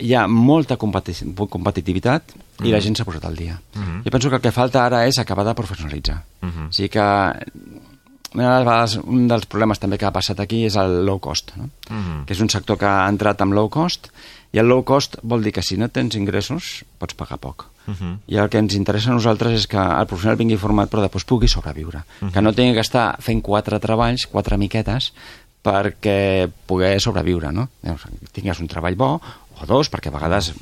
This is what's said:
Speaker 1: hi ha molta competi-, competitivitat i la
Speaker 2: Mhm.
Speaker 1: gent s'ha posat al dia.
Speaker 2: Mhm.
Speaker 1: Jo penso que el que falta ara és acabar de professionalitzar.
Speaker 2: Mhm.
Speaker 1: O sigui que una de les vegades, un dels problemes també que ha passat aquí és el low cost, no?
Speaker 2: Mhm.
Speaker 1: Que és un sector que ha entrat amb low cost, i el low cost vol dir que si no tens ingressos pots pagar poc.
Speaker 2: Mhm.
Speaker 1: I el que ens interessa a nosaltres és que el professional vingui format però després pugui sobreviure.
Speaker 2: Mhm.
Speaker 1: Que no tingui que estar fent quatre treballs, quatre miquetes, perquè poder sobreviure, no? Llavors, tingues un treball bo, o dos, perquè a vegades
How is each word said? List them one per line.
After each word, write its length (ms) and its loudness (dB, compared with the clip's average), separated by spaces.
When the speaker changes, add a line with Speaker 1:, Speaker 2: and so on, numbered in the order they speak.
Speaker 1:
hi 80 4
ha 140 4
molta 500 4
competi-, 560 -4
competitivitat 720 -2
i 80 0
la 80 4
Speaker 2:
Mhm. 60 2
Speaker 1:
gent 140 0
s'ha 80 -4
posat 200 -8
al 100 -6
dia. 240 -8
Speaker 2:
Mhm. 300 -6
Speaker 1:
Jo 80 -2
penso 180 2
que 60 2
el 60 0
que 100 2
falta 340 2
ara 220 2
és 100 2
acabar 280 -2
de 100 0
professionalitzar. 640 -6
Speaker 2:
Mhm. 280 -8
Speaker 1:
O 40 -8
sigui 160 -2
que 100 0
una 1400 -4
de 160 4
les 60 2
vegades, 380 2
un 240 4
dels 200 2
problemes 320 0
també 180 -2
que 80 -2
ha 60 2
passat 280 -2
aquí 260 -2
és 100 0
el 280 2
low 160 0
cost, 360 -6
no? 140 -10
Speaker 2:
Mhm. 380 -6
Speaker 1:
Que 60 -4
és 80 -4
un 80 2
sector 280 0
que 80 0
ha 240 4
entrat 320 0
amb 120 2
low 160 2
cost, 400 -4
i 80 2
el 80 6
low 160 6
cost 400 0
vol 180 0
dir 120 0
que 100 -2
si 140 -4
no 120 0
tens 260 -2
ingressos 720 -4
pots 160 -8
pagar 240 -10
poc. 260 -12
Speaker 2:
Mhm. 400 -6
Speaker 1:
I 100 -4
el 120 2
que 100 2
ens 160 2
interessa 340 0
a 40 2
nosaltres 480 2
és 60 0
que 100 -2
el 280 2
professional 320 0
vingui 200 2
format 340 2
però 100 0
després 240 -2
pugui 220 4
sobreviure. 560 -2
Speaker 2:
Mhm. 100 -4
Speaker 1:
Que 100 2
no 120 4
tingui 220 4
que 60 2
estar 380 0
fent 220 -2
quatre 380 0
treballs, 480 0
quatre 300 -2
miquetes, 540 -2
perquè 840 2
poder 340 2
sobreviure, 500 0
no? 160 -2
Llavors, 200 -6
tingues 300 -6
un 60 -4
treball 280 -2
bo, 260 0
o 40 -10
dos, 260 2
perquè 160 -6
a 40 -4
vegades 500 -2